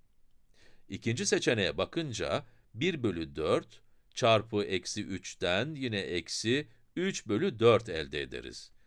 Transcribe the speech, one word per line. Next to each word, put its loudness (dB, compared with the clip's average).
İkinci -2
seçeneğe 2
bakınca -2
bir -2
bölü -2
dört 0
çarpı 4
eksi -4
üçten -2
yine -2
eksi -2
üç -4
bölü 0
dört 6
elde -4
ederiz. -10